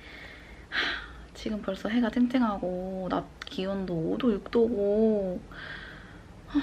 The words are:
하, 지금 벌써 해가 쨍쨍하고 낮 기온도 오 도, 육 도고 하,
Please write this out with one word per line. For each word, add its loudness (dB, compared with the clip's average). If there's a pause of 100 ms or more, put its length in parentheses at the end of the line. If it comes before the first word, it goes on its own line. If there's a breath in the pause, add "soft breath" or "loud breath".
(680 loud breath)
하, -4 (560 loud breath)
지금 -4
벌써 -4
해가 4
쨍쨍하고 2
낮 0 (220)
기온도 -2
오 0
도, 4
육 -2
도고 4 (1080 loud breath)
하, 2